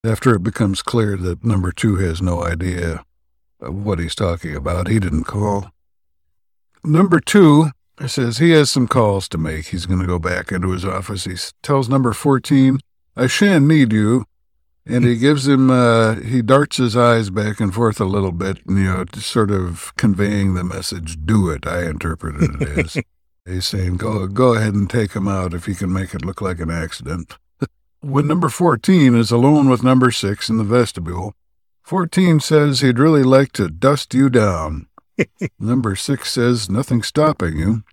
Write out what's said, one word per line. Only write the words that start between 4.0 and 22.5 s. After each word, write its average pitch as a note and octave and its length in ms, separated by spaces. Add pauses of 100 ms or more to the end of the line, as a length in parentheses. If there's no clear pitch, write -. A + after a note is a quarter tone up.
talking E2 400
about. D2 340
He A2 120
didn't D#2+ 240
call. G2+ 480 (1120)
Number E3 360
two D#3 500 (360)
says, A#2+ 320
"He E3+ 120
has D3+ 200
some B2+ 180
calls G#2 400
to E2+ 100
make. D#2+ 280
He's F2 200
gonna F#2 200
go F2+ 120
back F2+ 320
into F#2 200
his F2+ 140
office." F#2 400
He F#2 100
s-, - 180 (100)
tells C3+ 260
number B2+ 240
fourteen, C3+ 680 (360)
"I B2+ 120
shan't F3+ 380
need D3 260
you." A2 320 (600)
And B2 200
he A#2+ 120
gives C#3 300
him, C3+ 240
uh, A#2 460
he A#2+ 260
darts C3+ 360
his A#2+ 180
eyes A#2 340
back G#2 300
and G2+ 120
forth A2 280
a G#2+ 40
little F#2+ 280
bit, F#2+ 340
and, G2 120
you G2 80
know, F#2 180
just G2 260
sort G#2 220
of F2+ 440
conveying G2+ 580
the F2+ 100
message, F2+ 600
"Do G2+ 260
it," C#2+ 180
I F2 160
interpreted D#2 760